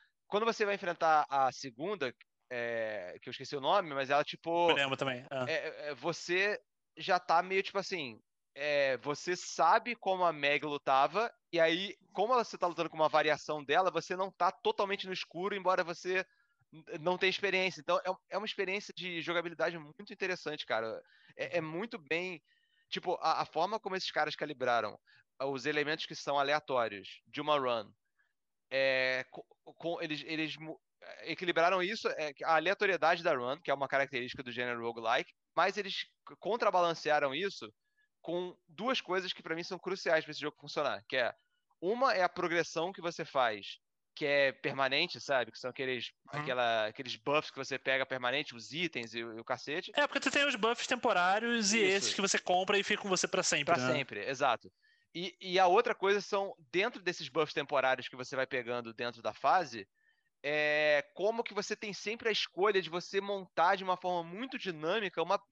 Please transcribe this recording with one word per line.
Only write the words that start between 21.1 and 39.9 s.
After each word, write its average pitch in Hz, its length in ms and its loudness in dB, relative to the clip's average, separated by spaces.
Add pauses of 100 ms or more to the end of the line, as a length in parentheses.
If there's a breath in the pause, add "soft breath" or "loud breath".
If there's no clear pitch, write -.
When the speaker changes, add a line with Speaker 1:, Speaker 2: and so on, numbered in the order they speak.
Speaker 1:
É, 165 200 -4
é 160 40 2
Speaker 2:
Uhum. - 0 -
Speaker 1:
muito 175 380 -6
bem, 165 420 -4 (480)
tipo, 180 320 -2
a, 151 200 2
a 151 40 0
forma 190 340 -2
como 185 160 -6
esses - 160 -4
caras 151 240 -2
calibraram 120 640 -2 (440 soft breath)
os 135 220 -4
elementos 147 400 0
que 156 100 -14
são 143 220 -2
aleatórios 123 880 -2
de 120 140 -10
uma 147 160 2
run, 120 340 -2 (800)
é, 131 600 2
co-, - 140 -16 (320)
co-, 170 240 -4
eles, 151 240 -4
eles 156 320 -4
mu-, 156 220 -12 (440)
equilibraram 170 600 2
isso, 208 260 -4
é, 147 240 -4 (100)
a 160 120 4
aleatoriedade 170 680 4
da 165 120 4
run, 127 260 -2
que - 100 -2
é - 20 4
uma 139 140 0
característica 131 560 0
do 123 80 -8
gênero 120 320 -2
roguelike, 117 500 0 (220)
mas 190 220 2
eles 190 240 -6
c-, - 380 -16
contrabalancearam 170 960 2
isso 120 380 -6 (480)
com 175 340 -6 (120)
duas 208 340 -2
coisas 180 320 -2
que - 100 -12
pra 160 120 -4
mim 170 80 -6
são 175 160 -8
cruciais 175 440 0